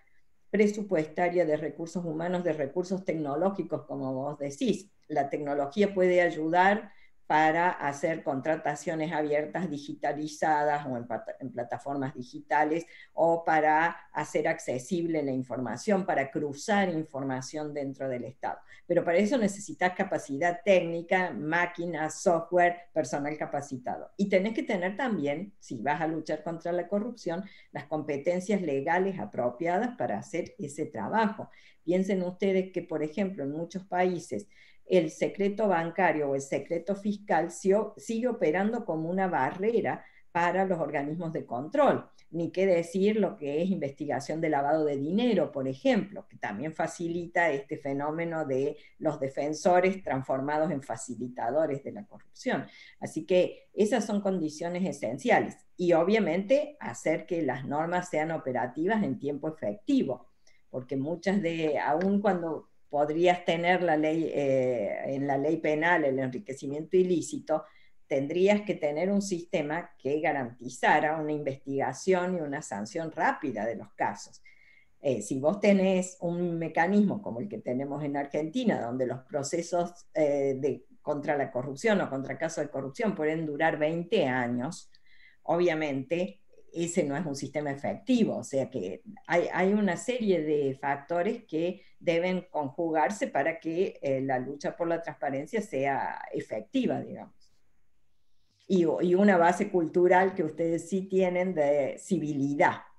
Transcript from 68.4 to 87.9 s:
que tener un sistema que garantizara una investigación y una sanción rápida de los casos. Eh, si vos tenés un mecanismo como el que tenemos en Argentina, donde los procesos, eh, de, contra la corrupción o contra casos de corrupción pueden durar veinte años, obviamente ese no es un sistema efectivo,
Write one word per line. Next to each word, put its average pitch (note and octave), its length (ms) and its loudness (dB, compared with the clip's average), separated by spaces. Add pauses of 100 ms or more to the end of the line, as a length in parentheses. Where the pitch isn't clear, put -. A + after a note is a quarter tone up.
que G3 120 -2
tener D#3 360 0
un G3+ 100 2
sistema E3+ 800 -4
que D3 220 -2
garantizara D3+ 960 0
una D3+ 160 -2
investigación D3 1040 -2
y E3+ 40 -4
una D3 220 -6
sanción E3+ 480 -6
rápida D#3 560 -2
de A#2 80 -2
los G#2 200 -14
casos. - 460 -6 (640)
Eh, B2 180 0
si C3+ 200 -4
vos E3 180 0
tenés F#3+ 600 4
un F3 380 -2
mecanismo E3+ 600 2
como A#2 200 -6
el G#3 80 -6
que A2 100 -10
tenemos C#3 460 -4
en C#3+ 120 -4
Argentina, D#3 640 -2
donde B2 260 -2
los B2+ 160 -4
procesos, E3+ 920 -4
eh, C#3+ 420 2
de, C3 300 -2 (160)
contra D3 340 -2
la C#3 140 -2
corrupción E3+ 500 0
o C#3+ 80 -2
contra C3+ 300 -6
casos - 260 -4
de C#3+ 60 -8
corrupción C#3 460 -4
pueden D#3 280 0
durar D#3 340 0
veinte E3+ 480 0
años, B2 640 -2 (520)
obviamente D#3+ 1000 0 (320)
ese E3 320 0
no C#3 120 -2
es C#3+ 80 -2
un C#3+ 100 -4
sistema C#3+ 360 -4
efectivo, C#3 680 0